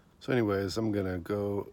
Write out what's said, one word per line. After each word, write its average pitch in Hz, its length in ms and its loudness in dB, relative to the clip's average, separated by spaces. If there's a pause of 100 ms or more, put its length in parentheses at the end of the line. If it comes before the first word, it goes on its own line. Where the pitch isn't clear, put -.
(200)
So - 140 -4
anyways, 101 440 2
I'm 113 140 2
gonna 92 260 0
go 101 560 -4